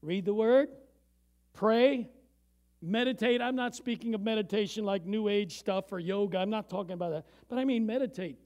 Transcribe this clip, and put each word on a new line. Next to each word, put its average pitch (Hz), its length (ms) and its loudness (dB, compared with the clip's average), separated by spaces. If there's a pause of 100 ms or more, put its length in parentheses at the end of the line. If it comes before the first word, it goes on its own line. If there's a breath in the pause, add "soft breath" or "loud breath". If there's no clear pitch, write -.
Read 175 240 -4
the 202 80 0
Word, 233 360 4 (840)
pray, 233 560 4 (720)
meditate. 240 640 2
I'm 254 120 -2
not 247 200 -2
speaking 233 400 -4
of 202 60 -4
meditation 214 640 -2
like 196 200 -2
New 208 220 -2
Age 202 320 0
stuff 190 320 -2
or 190 80 -6
yoga. 190 400 0
I'm 190 100 0
not 214 180 -4
talking 185 260 -6
about 175 180 -2
that. 156 140 -4 (220 soft breath)
But 240 120 -4
I 262 60 0
mean 233 200 2
meditate. 208 600 -2